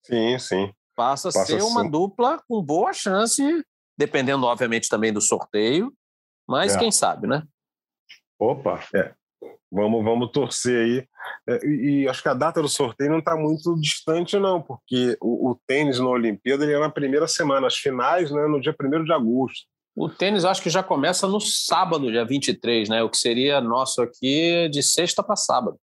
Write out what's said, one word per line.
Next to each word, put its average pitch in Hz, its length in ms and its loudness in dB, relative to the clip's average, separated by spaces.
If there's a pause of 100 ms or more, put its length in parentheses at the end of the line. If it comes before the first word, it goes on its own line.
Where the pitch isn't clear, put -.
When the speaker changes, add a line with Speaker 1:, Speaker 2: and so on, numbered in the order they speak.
Speaker 1:
Sim, 120 320 0
sim. 98 360 -2 (220)
Speaker 2:
Passa 139 340 -2
a - 20 -4
Speaker 1:
Passa 95 140 0
Speaker 2:
ser 170 160 0
Speaker 1:
a 214 40 2
Speaker 2:
uma 233 180 0
Speaker 1:
ser. 170 60 -2
Speaker 2:
dupla 202 580 0
com 220 140 -2
boa 170 320 0
chance, 214 480 0 (560)
dependendo, 139 480 0
obviamente, 117 440 0
também 110 220 2
do 104 100 -2
sorteio, 120 680 0 (560)
mas 151 280 0
Speaker 3:
É. 95 40 0
Speaker 2:
quem 226 120 2
sabe, 101 340 0
né? 143 160 0 (960)
Speaker 3:
Opa! 107 420 0 (140)
Speaker 1:
É. 95 200 -2 (580)
Vamos, 107 320 0
vamos 117 280 0
torcer 123 540 0
aí. 127 220 -2 (420)
É, 120 160 -2
e, 143 380 2
e 131 40 0
acho 127 140 -4
que 151 80 0
a 131 60 2
data 156 260 0
do 143 80 0
sorteio 139 420 0
não 160 100 2
tá 165 140 0
muito 156 460 0
distante, 170 560 -2
não, 185 240 2
porque 123 580 -2
o, 120 300 0
o 120 160 -4
tênis 139 340 0
na 127 80 0
Olimpíada, 123 560 0
ele 147 100 2
é 143 60 2
na 151 120 0
primeira 147 360 0
semana, 139 380 0
as 123 100 2
finais, 139 540 0
né, 147 160 0
no 147 160 0
dia 151 120 -2
primeiro 147 300 -2
de 156 80 -2
agosto. 127 540 0 (300)
Speaker 2:
O 156 120 -4
tênis, 190 360 0
eu 180 80 4
acho 180 100 -2
que 175 80 -2
já 185 140 0
começa 175 440 0
no 202 120 0
sábado, 165 720 0
dia 117 140 2
vinte 135 240 -2
e 113 40 0
três, 117 340 0
né? 113 140 0
O 110 80 0
que - 80 -2
seria 131 420 2
nosso 123 420 0
aqui 160 680 0
de 143 140 -2
sexta - 400 0
pra - 120 -2
sábado. 123 520 -2